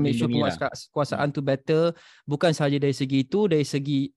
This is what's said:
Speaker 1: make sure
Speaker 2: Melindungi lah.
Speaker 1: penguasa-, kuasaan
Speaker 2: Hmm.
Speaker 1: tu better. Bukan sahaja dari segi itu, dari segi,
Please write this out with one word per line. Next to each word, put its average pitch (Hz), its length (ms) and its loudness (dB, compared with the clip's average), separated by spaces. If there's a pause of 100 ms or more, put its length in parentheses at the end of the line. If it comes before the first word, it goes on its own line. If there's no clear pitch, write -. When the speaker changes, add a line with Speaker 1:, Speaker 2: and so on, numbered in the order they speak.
Speaker 1:
make 135 160 2
sure 131 80 0
Speaker 2:
Melindungi 120 240 0
lah. - 0 -
Speaker 1:
penguasa-, - 400 -8
kuasaan 143 400 -2
Speaker 2:
Hmm. - 80 -6
Speaker 1:
tu - 0 -
better. 139 420 0 (460)
Bukan 151 240 2
sahaja 143 240 0
dari 143 160 2
segi 135 320 0
itu, 202 240 0
dari 151 160 2
segi, 139 520 -2